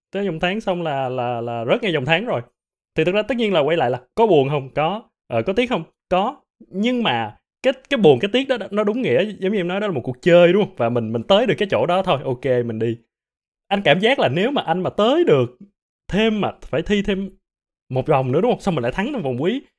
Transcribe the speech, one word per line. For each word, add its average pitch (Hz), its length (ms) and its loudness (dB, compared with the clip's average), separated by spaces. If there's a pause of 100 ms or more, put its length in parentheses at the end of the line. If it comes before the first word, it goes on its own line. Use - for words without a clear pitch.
(120)
Tới 202 160 -4
vòng 160 120 -4
tháng 185 220 -2
xong 175 220 -4
là, 135 260 -2
là, 123 320 -4
là 117 240 -6
rớt 202 180 0
ngay 190 120 -2
vòng 135 100 -2
tháng 165 200 0
rồi. 165 160 -4 (540)
Thì 160 80 2
thực 180 120 0
ra 208 60 0
tất 233 160 -4
nhiên 214 160 0
là 170 60 2
quay 151 180 2
lại 131 140 0
là 120 100 -4 (140)
có 226 120 2
buồn 143 220 4
không? 139 260 -4
Có. 170 260 -2 (260)
Ờ, 117 140 -2
có 185 120 -2
tiếc 240 160 0
không? 190 140 -2 (260)
Có. 202 260 0 (340)
Nhưng 233 340 -2
mà 117 340 -2 (260)
cái, 262 100 2 (160)
cái 285 80 0
buồn, 214 220 6
cái 202 140 -2
tiếc 262 140 0
đó, 254 100 -2 (140)
nó 208 120 0
đúng 214 180 -2
nghĩa, 151 220 2 (160)
giống 185 140 -2
như 214 60 0
em 175 80 -2
nói, 185 120 -4
đó 208 80 -4
là 190 60 -4
một 127 100 -4
cuộc 127 180 -6
chơi, 175 320 8
đúng 202 120 4
không? - 120 -12
Và 117 120 0
mình, 117 240 -2
mình 117 100 -4
tới 202 240 2
được 180 100 2
cái 208 140 -2
chỗ 113 140 2
đó 175 180 0
thôi, 175 200 0
ok, 127 220 -6 (200)
mình 113 140 -6
đi. 117 180 -2 (720)
Anh 202 180 -2
cảm 151 140 4
giác 247 200 2
là 175 100 2
nếu 185 220 0
mà 254 100 -2
anh 175 220 -2
mà 147 60 -2
tới 262 340 2
được 135 220 4 (640)
thêm, 214 300 0
mà 123 100 -2 (100)
phải - 200 -4
thi 208 200 0
thêm 196 280 -4 (600)
một 127 180 -4
vòng 131 240 0
nữa, 156 100 2
đúng 240 100 2
không? 185 100 -2
Xong 185 140 -2
mình 135 80 -2
lại 123 80 -2
thắng 202 220 -4
trong 226 100 -6
vòng 131 180 -4
quý, 226 200 -2 (180)